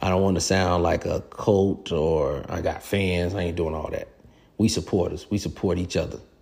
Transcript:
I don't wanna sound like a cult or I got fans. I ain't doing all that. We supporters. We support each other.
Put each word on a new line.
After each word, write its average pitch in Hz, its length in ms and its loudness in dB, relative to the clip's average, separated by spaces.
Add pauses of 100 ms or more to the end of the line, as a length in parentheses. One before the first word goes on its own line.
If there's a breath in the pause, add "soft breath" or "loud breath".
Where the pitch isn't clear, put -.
I 92 80 0
don't 92 140 4
wanna 95 180 2
sound 90 400 2
like 82 240 2
a 85 240 -2
cult 98 640 2
or 76 580 0
I 85 120 -4
got 80 200 -4
fans. 92 540 0
I 92 80 -2
ain't 85 120 -2
doing 82 200 -2
all 78 160 -6
that. - 160 -6 (500 soft breath)
We 107 120 4
supporters. 87 600 -2
We 104 80 0
support 90 400 -2
each 87 180 -4
other. - 240 -4 (220)